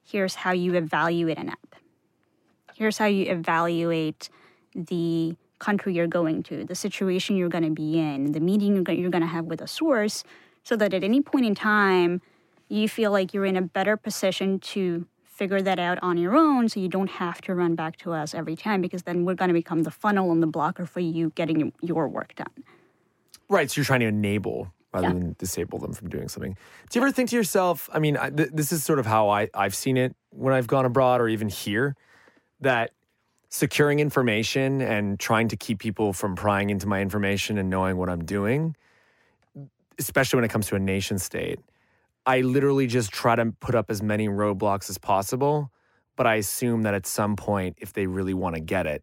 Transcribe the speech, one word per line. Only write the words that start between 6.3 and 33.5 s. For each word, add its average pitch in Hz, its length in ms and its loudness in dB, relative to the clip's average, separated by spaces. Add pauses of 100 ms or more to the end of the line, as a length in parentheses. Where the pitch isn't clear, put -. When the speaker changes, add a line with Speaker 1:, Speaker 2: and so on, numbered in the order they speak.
Speaker 1:
to, 156 200 -10
the 170 100 -10
situation 190 600 -2
you're 175 120 0
gonna 165 200 0
be 156 300 0
in, 147 340 0
the 151 80 -2
meeting 202 360 2
you're 180 80 2
go-, 175 80 0
you're 175 180 0
gonna 170 160 2
have 165 200 -4
with 160 140 -8
a 151 60 -12
source," 233 560 0 (400)
so 240 140 -2
that 208 180 0
at 185 100 0
any 233 160 4
point 269 240 2
in 208 100 2
time, 185 680 4 (460)
you 214 200 0
feel 214 220 0
like 196 240 2
you're 196 100 0
in 190 120 2
a 185 60 0
better 190 340 0
position 190 640 -2
to 175 460 -4 (180)
figure 196 380 -2
that 185 160 0
out 175 240 0
on 175 160 0
your 180 180 2
own, 277 320 6
so 208 120 -4
you 185 80 -2
don't 190 220 -2
have 175 300 -6
to 190 140 -6
run 175 220 2
back 160 200 -6
to 170 160 -8
us 156 220 -4
every 160 220 -6
time, 202 260 -2
because 180 220 -6
then 175 200 -2
we're 185 100 0
gonna 180 180 2
become 165 320 0
the 160 60 -2
funnel 190 420 2
and 165 100 4
the 160 60 4
blocker 165 360 -2
for 170 140 -8
you 165 380 -2
getting 160 240 0
your, 139 100 0 (100)
your 160 280 -2
work - 260 -8
done. - 300 -14 (840)
Speaker 2:
Right, 170 220 4
so - 80 -2
you're 139 60 2
trying 127 160 4
to 113 60 4
enable 104 680 -2 (200)
rather 90 140 0
Speaker 1:
Yeah. 90 60 2
Speaker 2:
than 90 260 -4
disable 90 400 -6
them - 140 -8
from - 160 -12
doing - 200 -8
something. - 280 -10 (340)
Do 240 80 -2
you 254 60 4
ever 277 80 4
think 247 180 0
to 240 60 0
yourself, 185 560 2
I 156 80 0
mean, 151 160 2
I, 131 140 -4
th-, 147 220 0
this 156 200 -2
is 160 100 -2
sort 151 160 2
of 110 80 0
how 110 220 4
I, 104 260 2
I've 98 220 0
seen 131 200 0
it 127 200 0 (140)
when 131 220 0
I've 127 140 2
gone 135 180 2
abroad 123 360 4
or 113 80 2
even 110 200 0
here, 113 460 -2 (640)
that 123 300 0 (580)
securing 147 520 2